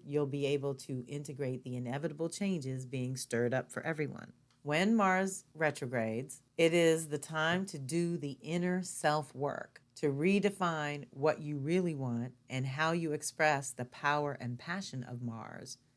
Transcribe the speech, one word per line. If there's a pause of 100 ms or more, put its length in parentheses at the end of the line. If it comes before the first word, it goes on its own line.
you'll
be
able
to
integrate
the
inevitable
changes
being
stirred
up
for
everyone. (300)
When
Mars (100)
retrogrades, (140)
it
is
the
time
to
do
the
inner
self-work, (160)
to
redefine
what
you
really
want (160)
and
how
you
express
the
power
and
passion
of
Mars, (180)